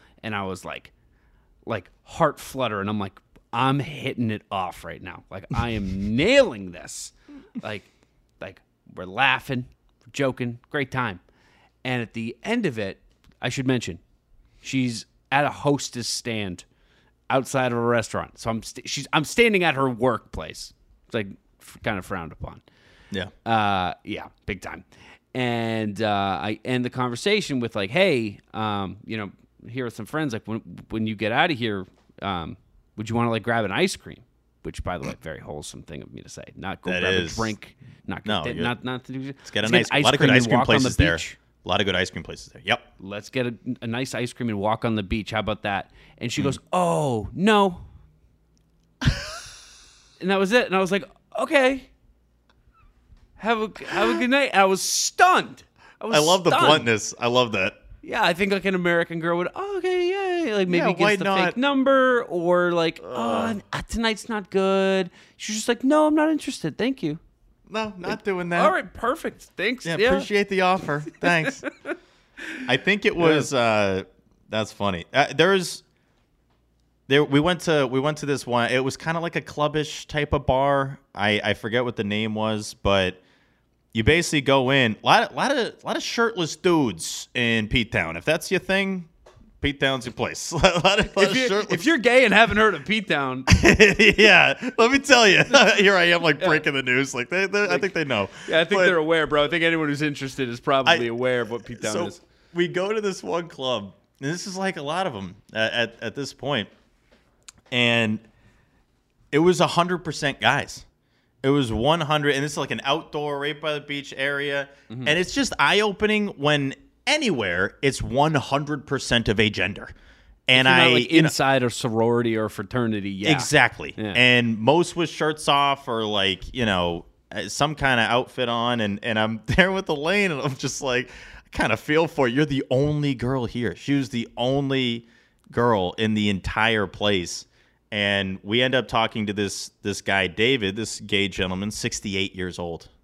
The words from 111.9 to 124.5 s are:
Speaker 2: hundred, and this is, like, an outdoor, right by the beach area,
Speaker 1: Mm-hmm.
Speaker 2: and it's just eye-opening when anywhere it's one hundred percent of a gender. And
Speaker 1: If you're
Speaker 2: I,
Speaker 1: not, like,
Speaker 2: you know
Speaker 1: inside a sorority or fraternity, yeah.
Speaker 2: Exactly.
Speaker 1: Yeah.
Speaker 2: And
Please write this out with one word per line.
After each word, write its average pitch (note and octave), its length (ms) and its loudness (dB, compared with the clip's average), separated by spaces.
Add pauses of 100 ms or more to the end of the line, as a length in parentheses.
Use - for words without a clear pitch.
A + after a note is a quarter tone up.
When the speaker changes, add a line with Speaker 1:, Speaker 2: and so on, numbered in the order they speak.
Speaker 2:
hundred, D3 340 2
and C#3 100 0
this D3 80 -6
is, E3 60 -6
like, C#3 120 -4
an A2+ 140 -4
outdoor, D3 540 -4
right D3 220 -6
by D#3 140 -4
the C#3+ 60 -6
beach C#3+ 360 -10
area, C#3 520 -4 (220)
Speaker 1:
Mm-hmm. B2+ 180 -6
Speaker 2:
and D#3 100 2
it's F3+ 160 -2
just C#4 240 -2
eye-opening G#3 720 2
when C#3+ 460 0 (320)
anywhere A#2+ 760 0
it's C#3 200 0
one C#3 320 2
hundred C#3+ 520 -2
percent A#2+ 420 0
of G#2 120 2
a G#2+ 100 6
gender. G2 400 -4 (580)
And B2+ 200 8
Speaker 1:
If C3 60 8
you're B2+ 80 8
Speaker 2:
I, - 60 8
Speaker 1:
not, B2+ 60 6
like, B2 180 2
Speaker 2:
you D#3+ 100 8
know D#3+ 40 4
Speaker 1:
inside C3+ 360 2
a A#2+ 80 0
sorority A#2 640 0
or A2 140 -2
fraternity, G#2+ 600 -4
yeah. G2 220 -2
Speaker 2:
Exactly. A#2 640 2
Speaker 1:
Yeah. G#2+ 180 -6
Speaker 2:
And A#2+ 440 6